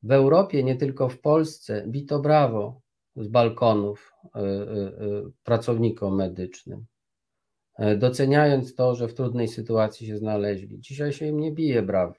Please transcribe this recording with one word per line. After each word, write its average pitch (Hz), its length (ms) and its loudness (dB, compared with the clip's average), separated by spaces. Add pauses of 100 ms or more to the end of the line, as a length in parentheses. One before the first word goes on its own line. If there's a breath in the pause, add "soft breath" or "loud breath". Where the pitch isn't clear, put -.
w 113 100 0
Europie, 139 520 4
nie 131 120 0
tylko 135 320 -2
w - 120 -8
Polsce, 156 680 0
bito 143 300 -4
brawo 135 600 2 (360)
z 107 120 -10
balkonów, 110 840 2 (120)
y, - 160 -10
y, 101 40 -2
y, 101 880 -6 (120)
pracownikom 113 720 0
medycznym, 95 680 -6 (960)
e, 107 180 2
doceniając 135 760 2
to, 127 200 0
że 120 140 -4
w 113 60 -12
trudnej 120 340 -2
sytuacji 110 580 -2
się 107 100 -8
znaleźli. 104 640 -4
Dzisiaj 139 320 -8
się 151 140 -8
im 151 140 -2
nie 156 120 -4
bije 147 300 0
brawo. 92 360 0